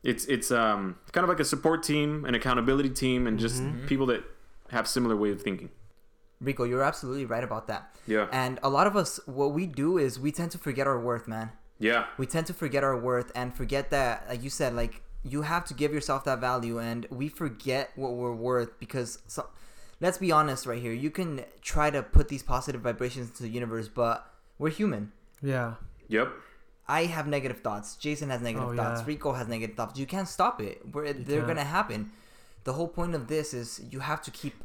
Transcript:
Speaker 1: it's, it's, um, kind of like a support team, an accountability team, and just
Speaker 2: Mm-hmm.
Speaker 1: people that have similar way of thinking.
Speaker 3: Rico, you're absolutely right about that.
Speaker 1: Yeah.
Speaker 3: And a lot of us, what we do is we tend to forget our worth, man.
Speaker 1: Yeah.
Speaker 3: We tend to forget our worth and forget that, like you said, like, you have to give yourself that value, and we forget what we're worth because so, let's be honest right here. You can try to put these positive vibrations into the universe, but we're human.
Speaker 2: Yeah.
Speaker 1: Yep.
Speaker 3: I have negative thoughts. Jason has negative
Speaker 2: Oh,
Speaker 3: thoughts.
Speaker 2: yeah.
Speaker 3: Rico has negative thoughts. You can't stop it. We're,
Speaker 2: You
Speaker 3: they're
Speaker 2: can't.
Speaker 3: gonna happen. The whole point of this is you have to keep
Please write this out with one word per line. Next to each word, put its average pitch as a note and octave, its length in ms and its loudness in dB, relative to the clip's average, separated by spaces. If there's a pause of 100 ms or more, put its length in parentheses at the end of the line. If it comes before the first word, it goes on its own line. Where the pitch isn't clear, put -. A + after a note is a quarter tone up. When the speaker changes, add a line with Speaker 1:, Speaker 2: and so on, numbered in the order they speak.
Speaker 1:
it's, A#2+ 240 0
it's, B2+ 240 0
um, G#2 460 2 (160)
kind F3 120 4
of F3 40 4
like F3 120 4
a C#3+ 40 4
support D#3+ 400 2
team, D3 400 0
an B2+ 100 2
accountability C3 560 4
team, B2+ 380 2
and A2 100 2
just A2+ 240 0
Speaker 2:
Mm-hmm. C3+ 240 -4
Speaker 1:
people C3+ 200 2
that A#2+ 180 2 (460)
have A2+ 180 0
similar A#2+ 280 4
way G#2 140 4
of G2 100 -2
thinking. F2+ 300 -4 (720)
Speaker 3:
Rico, C3 240 0
you're B2+ 180 2
absolutely C#3 440 0
right A#2 180 -2
about A2 240 -6
that. - 280 -8 (120)
Speaker 1:
Yeah. G#2+ 240 4
Speaker 3:
And B2+ 300 0
a C#3 60 4
lot C#3+ 200 6
of G3+ 80 2
us, - 300 0
what C#3 260 0
we F3 140 0
do D#3 320 2
is B2+ 200 2
we C#3+ 140 0
tend E3+ 180 -2
to F3 80 -12
forget C3+ 280 0
our C3+ 120 4
worth, A#2 300 -2
man. A2+ 220 -6 (280)
Speaker 1:
Yeah. A2 280 4 (120)
Speaker 3:
We C3+ 80 0
tend D#3+ 220 0
to F3 60 -6
forget C#3 300 0
our C3 140 2
worth B2 360 0
and B2 200 -4
forget C3+ 360 -2
that, C3 380 2
like A#2+ 140 -6
you C#3 80 -6
said, C3 240 0
like, A#2 280 0 (240)
you C#3 160 -2
have E3+ 220 0
to - 100 -8
give C#3+ 200 2
yourself C#3+ 300 0
that C3 140 2
value, A#2+ 400 0
and A#2 300 -4
we C3+ 200 -4
forget C3+ 680 -2
what C3 160 -2
we're B2 220 -2
worth A#2+ 440 0
because - 480 -6
so, - 200 -8 (520)
let's F3+ 200 2
be F#3 120 2
honest D3+ 360 4
right A#2+ 160 -4
here. A#2 100 -2
You C3+ 180 -2
can D#3 360 -4 (160)
try D3+ 280 4
to C#3 120 0
put - 260 10
these C#3 140 -6
positive B2+ 400 0
vibrations B2 460 -2
into - 140 -12
the A#2 60 -6
universe, A2+ 400 -4
but A#2 420 0 (280)
we're D#3 100 0
human. D#3 440 0 (280)
Speaker 2:
Yeah. B2+ 340 -2 (340)
Speaker 1:
Yep. A2 220 2 (560)
Speaker 3:
I E3 200 2
have D#3+ 200 -2
negative C#3 340 -2
thoughts. G#2 360 -6
Jason D3 320 -4
has B2 140 -2
negative A#2+ 260 -2
Speaker 2:
Oh, A#2+ 80 -2
Speaker 3:
thoughts. A#2 240 0
Speaker 2:
yeah. A#2 60 -6
Speaker 3:
Rico D3 260 -2
has B2 160 -4
negative A2+ 280 -4
thoughts. A#2 220 -6
You C3+ 60 -2
can't F#3 240 -4
stop A#3 320 2
it. G2+ 220 -6 (100)
We're, D3 140 -4
Speaker 2:
You C#3+ 80 -2
Speaker 3:
they're C3+ 240 -2
Speaker 2:
can't. D#3 100 2
Speaker 3:
gonna D#3 160 0
happen. D3 480 -2 (520)
The C3 100 -2
whole E3 140 0
point E3+ 260 0
of C3 140 -2
this D3+ 260 -2
is A#2+ 260 -8 (100)
you C3 100 -8
have D3+ 240 -2
to - 60 -8
keep - 340 -8